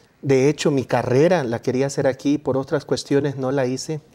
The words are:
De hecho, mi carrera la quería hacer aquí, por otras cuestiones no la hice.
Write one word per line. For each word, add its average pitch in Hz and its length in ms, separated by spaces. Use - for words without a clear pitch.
De 135 280
hecho, 151 200
mi 139 160
carrera 135 580
la 113 200
quería 127 240
hacer 135 180
aquí, 139 320
por 147 200
otras 135 280
cuestiones 139 520
no 131 140
la 139 140
hice. 131 360